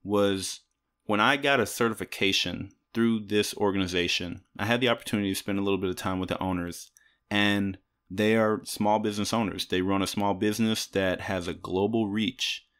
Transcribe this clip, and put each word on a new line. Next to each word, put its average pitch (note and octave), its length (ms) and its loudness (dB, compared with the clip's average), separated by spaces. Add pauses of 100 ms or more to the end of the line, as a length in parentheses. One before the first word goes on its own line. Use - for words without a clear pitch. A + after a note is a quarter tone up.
was G2 580 0 (440)
when G#2 140 2
I B2+ 160 6
got C#3 240 2
a G#2+ 60 4
certification G2 1040 -2 (220)
through A2+ 340 2
this G#2 280 2
organization, F2+ 840 0 (160)
I G2+ 80 -4
had A#2+ 160 2
the B2 80 4
opportunity G#2 400 0
to F#2+ 60 0
spend G2+ 240 -4
a - 20 -2
little G2 160 2
bit F#2 120 -2
of F2+ 80 -4
time F#2 220 -2
with F#2 100 -4
the - 120 -4
owners, F2 500 -4 (380)
and G2+ 480 0 (320)
they G#2+ 260 2
are A2 300 2
small G#2+ 340 0
business G#2 320 -2
owners. G2+ 340 -2
They F#2 160 0
run G2 200 2
a F#2 60 0
small G2+ 260 0
business G#2+ 540 0
that F#2+ 340 0
has F#2 260 -4
a F2 60 -4
global G2+ 560 0
reach. - 560 -2 (140)